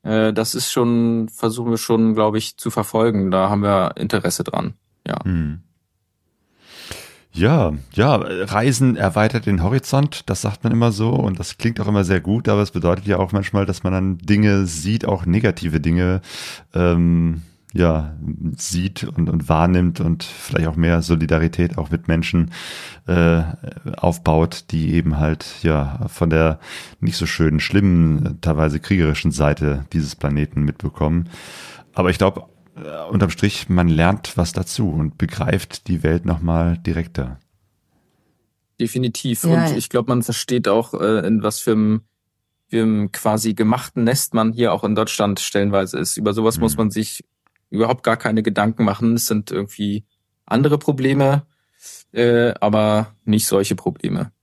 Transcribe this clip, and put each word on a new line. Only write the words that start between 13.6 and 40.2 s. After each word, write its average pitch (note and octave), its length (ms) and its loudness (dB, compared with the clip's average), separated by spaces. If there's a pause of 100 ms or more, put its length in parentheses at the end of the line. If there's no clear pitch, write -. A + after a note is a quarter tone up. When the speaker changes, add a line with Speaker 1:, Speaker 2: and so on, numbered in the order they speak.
Speaker 2:
dass F#2+ 160 -6
man F#2 100 0
dann F#2+ 240 0
Dinge G2+ 480 4
sieht, E2+ 400 -4
auch F2 220 -2
negative F2 520 0
Dinge, F2+ 420 0 (520)
ähm, E2+ 680 2 (300)
ja, D#2 420 0 (400)
sieht F2+ 480 -4
und, E2+ 260 -2
und E2 200 -2
wahrnimmt F2 500 2
und E2 240 0
vielleicht - 440 -6
auch D#2 100 -2
mehr E2+ 260 2
Solidarität E2 760 0
auch D#2 140 -6
mit E2 160 -4
Menschen, E2 420 0 (560)
äh, E2+ 380 4 (540)
aufbaut, E2 720 0
die E2 240 0
eben D#2 240 2
halt, D2+ 260 0 (160)
ja, C#2+ 460 0
von E2+ 240 0
der D#2+ 280 4 (420)
nicht - 160 -2
so E2 100 -2
schönen, D#2 320 2
schlimmen, D#2+ 840 2
teilweise D#2 380 2
kriegerischen D#2+ 520 0
Seite D2 640 0
dieses D2+ 220 -2
Planeten D2 480 -2
mitbekommen. D#2 680 -2 (640)
Aber F2+ 160 2
ich F2 80 0
glaub, - 320 0 (280)
äh, D#2+ 320 -12
unterm F#2+ 220 2
Strich, - 380 -2
man F2+ 200 4
lernt E2 480 2
was F2 160 0
dazu F#2 360 -2
und D#2 280 -2
begreift - 720 -4
die F2 160 -2
Welt E2+ 220 2
noch E2+ 160 0
mal E2+ 360 2
direkter. E2 600 -6 (1400)
Speaker 1:
Definitiv. A#2+ 640 -4
Speaker 3:
Ja, E3+ 60 2
Speaker 1:
Und E3 220 4
Speaker 3:
ja. - 60 -2
Speaker 1:
ich - 120 -6
glaub, A#2+ 180 0
man A#2+ 160 2